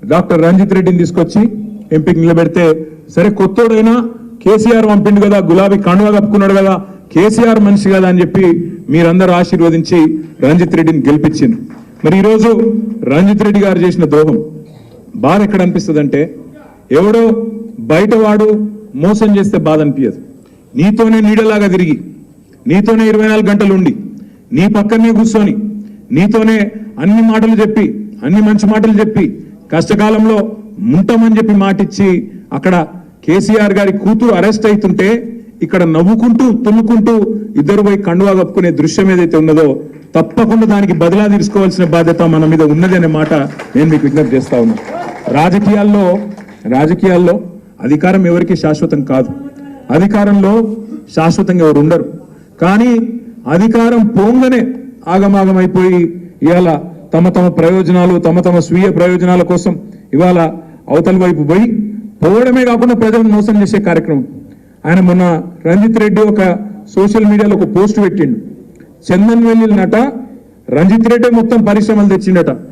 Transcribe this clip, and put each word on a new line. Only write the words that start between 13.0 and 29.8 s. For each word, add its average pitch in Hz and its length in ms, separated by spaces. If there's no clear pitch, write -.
రంజిత్ 202 340
రెడ్డి 202 200
గారు 185 200
చేసిన 170 280
ద్రోహం 151 260
బాధ 175 220
ఎక్కడ 202 200
అనిపిస్తుందంటే, 147 540
ఎవడో 220 240
బయటవాడు 214 560
మోసం 214 320
చేస్తే 190 200
బాధ 156 160
అనిపించదు. 123 340
నీతోనే 220 460
నీడలాగా 214 480
తిరిగి, 170 220
నీతోనే 220 420
ఇరవై 220 180
నాలుగు 214 200
గంటలు 202 260
ఉండి, 170 180
నీ 185 100
పక్కనే 226 440
కూర్చొని, 220 340
నీతోనే 220 400
అన్ని 214 280
మాటలు 220 320
చెప్పి, 208 240
అన్ని 196 240
మంచి 214 160
మాటలు 214 280
చెప్పి, 208 220
కష్టకాలంలో 214 640